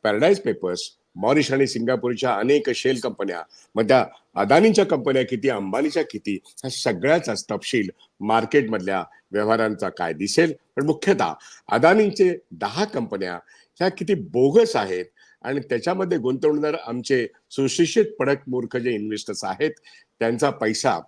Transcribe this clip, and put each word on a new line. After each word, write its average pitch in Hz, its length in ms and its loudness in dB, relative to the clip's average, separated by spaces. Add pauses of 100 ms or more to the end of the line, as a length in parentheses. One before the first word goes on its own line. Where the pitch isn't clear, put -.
पॅराडाईज 135 380 2
पेपर्स, - 560 -6 (200)
मॉरिश 135 360 2
आणि 135 140 4
सिंगापूरच्या 120 680 -2
अनेक 127 360 2
शेल 127 300 -2
कंपन्या, 98 420 -6 (320)
मग 113 140 0
त्या 127 180 6 (280)
अदानींच्या 180 520 4
कंपन्या 135 360 0
किती, 127 260 -2
अंबानीच्या 131 540 -2
किती, 104 420 -6
ह्या - 260 -12
सगळ्याचाच 123 800 -2
तपशील 104 400 -2 (300)
मार्केटमधल्या 107 840 0 (280)
व्यवहारांचा 107 560 0
काय 85 240 -4
दिसेल. 101 400 0 (240)
पण 139 100 -2
मुख्यतः 151 460 0 (360)
अदानींचे 185 680 4 (120)
दहा 107 340 -4
कंपन्या 98 500 -6 (400)
ह्या 180 140 0
किती 190 260 -2
बोगस 139 600 2
आहेत 95 280 -2 (380)
आणि 139 180 -4
त्याच्यामध्ये 170 580 -2
गुंतवणूकदार 151 580 0 (100)
आमचे 120 400 -2 (240)
सुशिक्षित 160 540 2 (140)
पडक 139 180 2 (100)
मूर्ख 123 300 -6
जे 123 160 -2
इन्व्हेस्टर्स 107 520 -8
आहेत, 101 260 -2 (480)
त्यांचा 117 320 0
पैसा 110 580 -2